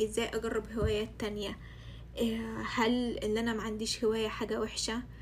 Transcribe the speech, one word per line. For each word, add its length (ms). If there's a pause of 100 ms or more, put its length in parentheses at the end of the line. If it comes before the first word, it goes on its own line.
إزاي 240
أجرب 460
هوايات 380 (100)
تانية؟ 380 (600)
إيه، 480
هل 520
إن 200
أنا 160
ما 100
عنديش 400
هواية 240
حاجة 340
وحشة؟ 420 (180)